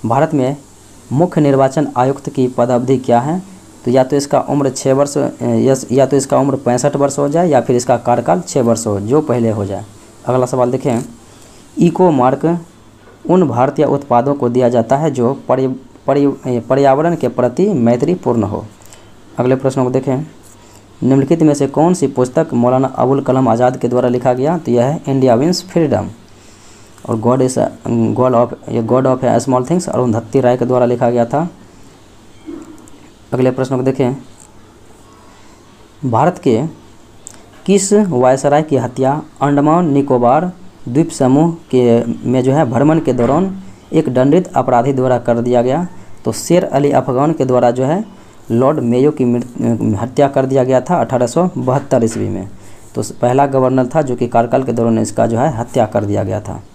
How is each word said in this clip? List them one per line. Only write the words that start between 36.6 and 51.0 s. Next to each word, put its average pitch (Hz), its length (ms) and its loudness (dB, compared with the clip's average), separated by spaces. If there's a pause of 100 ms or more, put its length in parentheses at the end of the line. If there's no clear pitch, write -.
किस 196 280 2
वायसराय 143 680 2
की 143 140 0
हत्या 131 440 -2 (200)
अंडमान 147 500 2
निकोबार 139 600 2 (380)
द्वीप 160 200 0
समूह 143 420 2
के, 120 520 2 (260)
में 127 140 0
जो 131 100 2
है 156 120 2
भ्रमण 139 340 2
के 135 140 -2
दौरान 143 460 0 (340)
एक 143 200 0
दंडित 143 420 2
अपराधी 127 380 2
द्वारा 127 240 0
कर 117 200 0
दिया 120 240 2
गया? 147 260 0 (380)
तो 113 60 -2
शेर 170 340 0
अली 143 260 0
अफगान 131 420 0
के 143 120 -2
द्वारा 123 260 2
जो 127 140 -2
है 180 200 -2 (460)
लॉर्ड 135 280 2
मेयो 127 320 2
की 131 140 -2
मृत-, 120 360 -2 (400)
हत्या 139 260 0
कर 139 180 0
दिया 131 180 0
गया 127 180 2
था 175 140 -2
अठारह 123 320 0